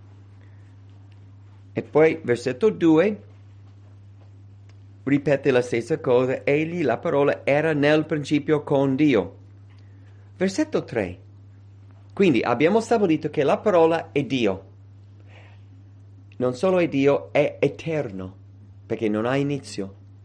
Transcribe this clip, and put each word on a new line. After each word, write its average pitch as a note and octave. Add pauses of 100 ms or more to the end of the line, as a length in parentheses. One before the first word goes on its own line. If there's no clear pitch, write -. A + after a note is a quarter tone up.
(1700)
E A2+
poi, D#3
versetto A#2+
due, E3+ (1800)
ripete C#3
la B2
stessa B2
cosa. B2+
Egli, D#3+
la A#2
parola, C#3+
era D3+
nel D3+
principio D3
con C#3
Dio. B2 (1040)
Versetto F#3+
tre. F#2 (960)
Quindi E3
abbiamo D3+
stabilito F#3
che D3+
la F3
parola E3
è C#3+
Dio. A2 (1700)
Non B2
solo F#3
è E3
Dio, C#3
è -
eterno, B2+ (520)
perché A2
non G#2+
ha C3
inizio. C#3 (300)